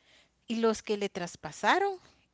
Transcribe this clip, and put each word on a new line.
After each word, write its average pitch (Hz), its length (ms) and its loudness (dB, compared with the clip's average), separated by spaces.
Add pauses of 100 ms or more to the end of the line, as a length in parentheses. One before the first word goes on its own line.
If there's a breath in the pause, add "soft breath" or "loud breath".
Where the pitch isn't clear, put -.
(480 soft breath)
y 226 80 -2
los 226 260 2
que 214 140 -2
le 208 120 -2
traspasaron, 277 920 0 (340 soft breath)